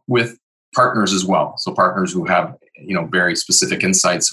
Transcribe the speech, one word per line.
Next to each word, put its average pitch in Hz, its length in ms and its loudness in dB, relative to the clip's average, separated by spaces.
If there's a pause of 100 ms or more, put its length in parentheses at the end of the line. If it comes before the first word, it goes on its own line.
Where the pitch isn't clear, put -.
with 120 320 0 (360)
partners 110 380 2
as 92 140 0
well. 85 320 0
So 92 140 -6
partners 90 400 0
who 87 120 -2
have, 87 320 0 (200)
you 90 180 -10
know, 82 120 -2
very 87 300 0
specific - 460 0
insights 92 500 0